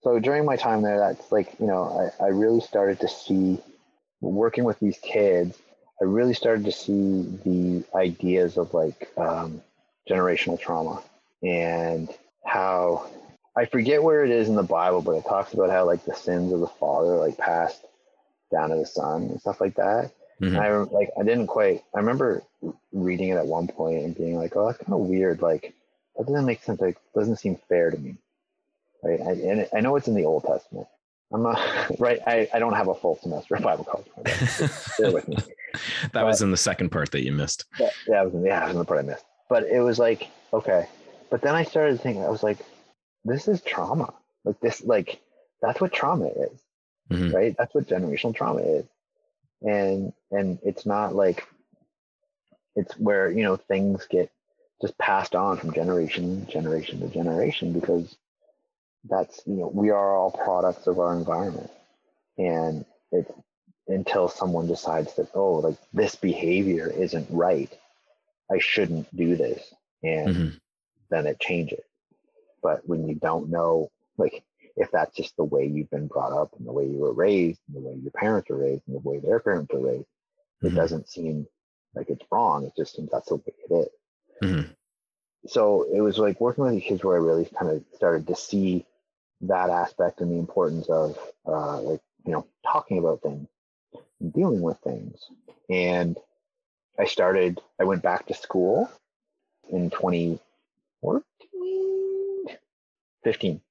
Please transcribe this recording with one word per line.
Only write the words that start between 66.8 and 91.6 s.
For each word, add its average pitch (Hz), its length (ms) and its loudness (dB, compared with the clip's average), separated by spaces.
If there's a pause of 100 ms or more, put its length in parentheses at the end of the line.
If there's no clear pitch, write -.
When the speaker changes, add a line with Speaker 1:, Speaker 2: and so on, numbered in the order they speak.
Speaker 1:
isn't 82 420 -4
right, 85 400 0 (800)
I 95 80 2
shouldn't 82 580 -2
do 85 200 2
this." - 380 -4 (300)
And 151 240 0
Speaker 2:
Mm-hmm. 85 280 0 (540)
Speaker 1:
then 80 160 0
it 76 140 -2
changes. 85 440 -4 (800)
But 78 260 0
when 80 200 -2
you 78 80 -4
don't 80 340 -2
know, 82 400 0 (260)
like, - 280 -2 (320)
if - 160 0
that's 78 240 -2
just - 200 -8
the 80 80 0
way 71 220 0
you've 73 240 -4
been 73 160 -6
brought 69 260 -4
up 73 240 -2
and 62 100 -14
the 57 60 -10
way 69 140 0
you 69 120 -4
were 69 140 0
raised 87 540 2
and 73 100 -14
the 67 120 -12
way 65 120 -12
your 67 120 -10
parents 104 360 -2
were 69 100 -4
raised 69 280 0
and 67 100 -10
the - 120 -8
way 71 100 -4
their 104 220 0
parents 85 340 -2
were 67 60 0
raised, 65 260 -2 (560)
it 82 60 0
Speaker 2:
Mm-hmm. 85 80 0
Speaker 1:
doesn't 113 320 0
seem 78 380 -6 (500)
like - 140 -8
it's - 200 -6
wrong. 80 340 0
It 69 120 -12
just - 180 -6
seems 76 160 -10
that's - 200 -4
the 82 60 0
way 73 60 -8 (260)
it - 60 0
is. 82 140 2 (560)
Speaker 2:
Mm-hmm. 80 260 0 (800)
Speaker 1:
So 104 340 4 (100)
it 101 80 2
was, 104 180 2
like, 104 220 2
working 120 240 0
with 123 100 2
the 98 60 0
kids 92 220 -4
where 92 140 2
I 85 40 4
really 82 260 2
kind 87 260 -4
of 78 100 -4 (140)
started 82 320 2
to 90 80 -2
see 95 500 -2 (560)
that 92 280 0
aspect 87 500 0
and 87 100 -2
the 85 80 0
importance 85 500 -2
of, 78 300 0 (280)
uh, 78 340 -4